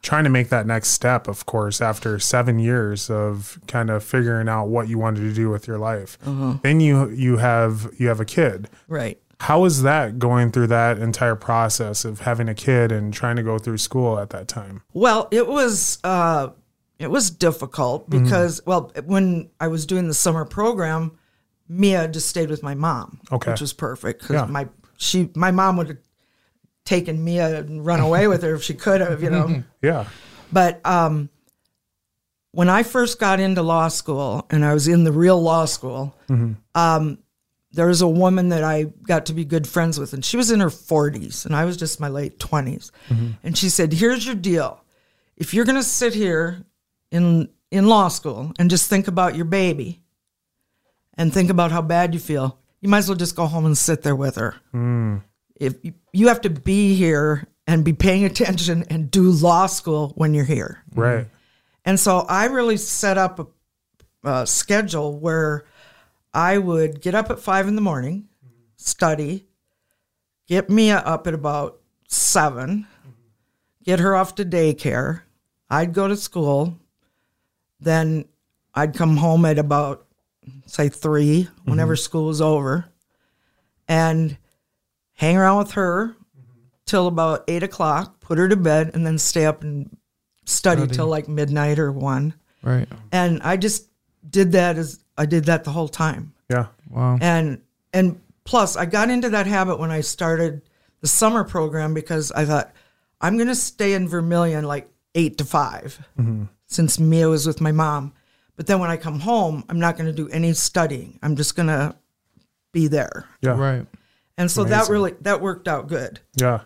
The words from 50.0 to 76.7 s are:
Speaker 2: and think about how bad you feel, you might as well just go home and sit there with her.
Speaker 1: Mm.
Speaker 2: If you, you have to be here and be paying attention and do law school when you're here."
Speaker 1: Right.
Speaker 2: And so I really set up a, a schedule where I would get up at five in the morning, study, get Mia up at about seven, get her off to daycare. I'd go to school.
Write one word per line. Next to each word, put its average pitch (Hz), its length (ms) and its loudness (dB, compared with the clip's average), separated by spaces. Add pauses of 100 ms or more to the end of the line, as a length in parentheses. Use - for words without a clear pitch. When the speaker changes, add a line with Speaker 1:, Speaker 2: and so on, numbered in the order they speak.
Speaker 2:
and 165 160 2
think 180 160 4
about 175 220 2
how 170 100 0
bad 170 320 0
you 170 60 -4
feel, 131 400 -4 (200)
you 196 100 -2
might 202 100 6
as 190 100 0
well 190 80 -2
just 170 180 -4
go 170 120 0
home 160 180 0
and 151 120 4
sit 160 260 0
there 143 120 0
with 135 200 -4
her. 110 200 -6 (160)
Speaker 1:
Mm. 117 520 -2 (320)
Speaker 2:
If 131 280 -6
you, 170 120 -12 (160)
you 208 160 6
have 233 140 4
to 196 100 -2
be 196 420 2
here 151 540 2 (180)
and 160 180 4
be 160 100 2
paying 190 300 2
attention 170 680 0
and 156 180 -4
do 185 220 4
law 170 340 4
school 151 500 -4
when 156 200 2
you're 147 100 2
here." 131 380 -4 (100)
Speaker 1:
Right. 117 320 0 (600)
Speaker 2:
And 190 140 2
so 185 200 4 (100)
I 190 160 2
really 240 320 0
set 202 400 -2
up 185 220 0
a, 160 80 -10 (840)
a 127 160 0
schedule 165 720 -2
where 156 480 -2 (680)
I 180 220 2
would 160 420 0
get 180 140 -4
up 220 160 0
at 247 100 -6
five 196 280 0
in 208 80 0
the 214 60 0
morning, 170 460 -4 (480)
study, 156 720 -2 (1000)
get 190 200 0
Mia 214 300 6
up 160 300 -2
at 160 80 -4
about 147 440 -6 (280)
seven, 156 800 -2 (960)
get 180 160 0
her 190 160 2
off 185 200 0
to 202 100 -4
daycare. 151 760 0 (480)
I'd 165 240 0
go 196 140 0
to 202 100 -2
school. 160 640 -2 (1000)